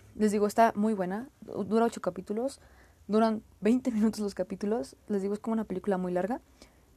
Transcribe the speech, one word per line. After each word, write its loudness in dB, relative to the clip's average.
les 2
digo, 2
está 4
muy 2
buena. -4
Du-, -8
dura 2
ocho -4
capítulos. -4
Duran 2
veinte 2
minutos 2
los -4
capítulos. -4
Les 0
digo, -2
es -4
como -4
una 0
película -2
muy -2
larga. -2